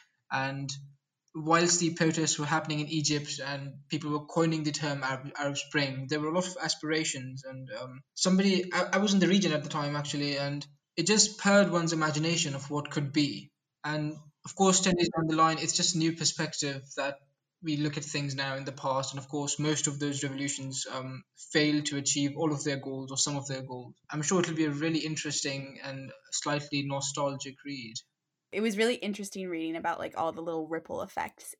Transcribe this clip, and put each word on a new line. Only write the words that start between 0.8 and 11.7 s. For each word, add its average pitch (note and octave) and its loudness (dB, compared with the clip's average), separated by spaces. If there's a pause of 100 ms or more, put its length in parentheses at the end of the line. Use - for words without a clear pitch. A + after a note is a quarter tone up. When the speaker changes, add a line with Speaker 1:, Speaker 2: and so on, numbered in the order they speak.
Speaker 1:
whilst E3 4
the E3 4
protests D#3+ 2
were D3 -2
happening D#3 0
in D3 -4
Egypt D3 -2
and C#3 -8 (160)
people D3+ -2
were D3+ -2
coining D#3+ 2
the D3 0
term C#3+ -2
Arab, C#3 -4
Arab C#3+ -2
Spring, C3+ -2
there D3+ 0
were D3+ -2
a D#3+ -2
lot F3+ 2
of - -8
aspirations. D3+ -2
And, C3 -12 (100)
um, B2+ -12 (140)
somebody, F#3 4
I, F3+ 2
I F#3+ 4
was G3+ 4
in G3 6
the E3+ 6
region F3 6
at D3 0
the - -8
time, D3 -2
actually, C#3+ -2
and C#3+ -4 (300)
it E3 0
just G#3+ 4
purred G3+ 8